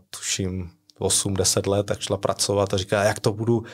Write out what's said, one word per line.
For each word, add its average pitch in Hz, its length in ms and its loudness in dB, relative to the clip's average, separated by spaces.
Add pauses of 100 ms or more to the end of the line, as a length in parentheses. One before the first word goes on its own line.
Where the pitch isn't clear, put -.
(120)
tuším, 92 600 -4 (300)
osm, 98 340 0
deset 95 320 2
let, 101 200 2
tak - 140 -4
šla 101 160 -2
pracovat 101 580 0
a - 20 4
říká, 98 280 0
„Jak 107 160 0
to 113 120 2
budu, 113 300 2 (120)